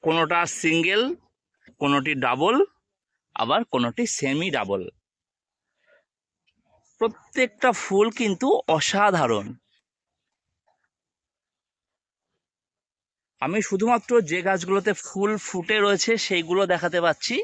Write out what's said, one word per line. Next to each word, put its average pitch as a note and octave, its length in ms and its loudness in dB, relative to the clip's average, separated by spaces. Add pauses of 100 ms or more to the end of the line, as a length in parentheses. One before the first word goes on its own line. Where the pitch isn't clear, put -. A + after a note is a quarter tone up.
কোনোটা E3 360 2 (200)
সিঙ্গেল, E3 420 2 (760)
কোনোটি C#3+ 340 0 (120)
ডাবল, C#3+ 320 2 (800)
আবার C3+ 240 0 (120)
কোনোটি A#2+ 300 -2 (140)
সেমি C#3+ 400 -2
ডাবল। G2 260 -4 (2250)
প্রত্যেকটা B3 720 0 (120)
ফুল G3+ 240 2 (120)
কিন্তু A3 300 0 (280)
অসাধারণ। D3+ 680 2 (4000)
আমি E3 160 -2 (100)
শুধুমাত্র A3 420 0 (200)
যে F3 80 -2 (100)
গাছগুলোতে F#3+ 440 0 (120)
ফুল G3+ 260 -2 (160)
ফুটে F#3+ 320 -4
রয়েছে G3+ 340 2 (140)
সেইগুলো F3+ 360 0 (100)
দেখাতে F3 320 0
পাচ্ছি। F3 400 0